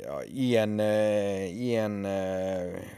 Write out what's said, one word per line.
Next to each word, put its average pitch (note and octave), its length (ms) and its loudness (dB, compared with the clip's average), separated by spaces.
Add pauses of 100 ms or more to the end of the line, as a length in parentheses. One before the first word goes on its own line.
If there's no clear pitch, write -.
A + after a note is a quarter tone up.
ja, C2 240 -6
i B2 300 2
en, G#2+ 240 4
eh, G#2 680 2
i A#2 240 -2
en, G#2+ 320 0
eh, F#2+ 760 -2 (160)